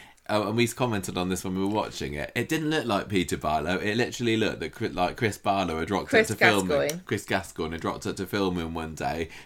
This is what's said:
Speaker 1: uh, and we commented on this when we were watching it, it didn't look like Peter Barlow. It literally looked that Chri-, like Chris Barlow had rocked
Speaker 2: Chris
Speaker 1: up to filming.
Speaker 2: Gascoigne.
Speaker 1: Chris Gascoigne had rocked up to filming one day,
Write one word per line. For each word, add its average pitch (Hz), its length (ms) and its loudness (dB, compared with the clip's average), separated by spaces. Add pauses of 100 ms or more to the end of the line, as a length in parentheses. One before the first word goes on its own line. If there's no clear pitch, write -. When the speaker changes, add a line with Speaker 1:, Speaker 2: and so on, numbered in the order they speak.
(300)
Speaker 1:
uh, 107 180 2
and 110 80 -2
we 117 120 6
commented 104 500 -2
on 90 120 0
this 90 140 -2
when 92 120 -2
we 95 60 2
were 101 120 2
watching 71 400 -2
it, 71 220 -6
it 117 140 -2
didn't 160 200 0
look 156 160 0
like 101 240 0
Peter 92 280 2
Barlow. 78 400 0
It 104 200 -2
literally 117 400 0
looked 101 220 0
that 80 160 -6
Chri-, 107 180 -4
like 87 240 0
Chris 107 200 0
Barlow 92 420 2
had 82 100 -2
rocked 90 200 0
Speaker 2:
Chris 220 200 4
Speaker 1:
up 104 80 -2
to 202 80 4
filming. 101 220 4
Speaker 2:
Gascoigne. 143 380 0
Speaker 1:
Chris 104 200 -2
Gascoigne 90 500 -2
had 82 100 -6
rocked - 200 -4
up 92 120 -2
to 98 100 -4
filming 90 460 0
one 80 200 -6
day, 76 360 -2 (160)